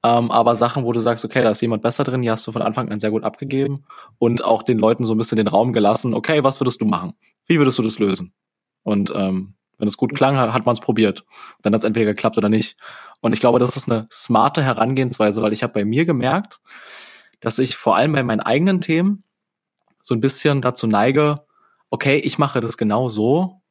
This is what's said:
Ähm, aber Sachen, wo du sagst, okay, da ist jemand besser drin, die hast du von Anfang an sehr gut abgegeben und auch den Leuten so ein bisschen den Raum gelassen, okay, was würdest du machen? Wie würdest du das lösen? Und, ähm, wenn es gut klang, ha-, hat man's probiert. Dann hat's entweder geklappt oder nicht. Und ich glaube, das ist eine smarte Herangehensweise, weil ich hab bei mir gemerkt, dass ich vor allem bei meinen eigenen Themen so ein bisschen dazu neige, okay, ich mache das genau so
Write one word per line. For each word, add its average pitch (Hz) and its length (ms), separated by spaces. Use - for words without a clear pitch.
Ähm, 117 280
aber 117 240
Sachen, 120 300
wo 117 80
du 117 80
sagst, 113 240
okay, 127 180
da 113 60
ist 104 120
jemand 117 200
besser 120 240
drin, 127 160
die 117 100
hast 113 160
du 110 60
von 113 80
Anfang 110 300
an 107 100
sehr 107 100
gut 110 140
abgegeben 139 580
und 117 260
auch 113 180
den 120 140
Leuten 110 280
so 110 80
ein 107 40
bisschen 113 200
den 107 120
Raum 123 240
gelassen, 113 400
okay, 143 300
was 131 180
würdest 127 200
du 110 40
machen? 92 280
Wie 170 100
würdest 131 220
du 113 40
das 110 160
lösen? 95 340
Und, 101 300
ähm, 95 420
wenn 104 80
es 104 100
gut 131 180
klang, 139 220
ha-, 117 160
hat 123 120
man's 120 140
probiert. 110 460
Dann 104 120
hat's 110 120
entweder 110 200
geklappt 107 320
oder 104 120
nicht. 107 280
Und 113 140
ich 110 80
glaube, 123 180
das 123 160
ist 131 160
eine 110 200
smarte 127 520
Herangehensweise, 120 800
weil 107 100
ich 107 100
hab 120 100
bei 104 120
mir 123 200
gemerkt, 151 560
dass 113 200
ich 131 160
vor 98 200
allem 143 180
bei 139 100
meinen 113 160
eigenen 175 420
Themen 185 420
so - 140
ein 113 60
bisschen 135 400
dazu 123 260
neige, 135 480
okay, 139 260
ich - 220
mache 139 220
das 113 160
genau 113 320
so 127 600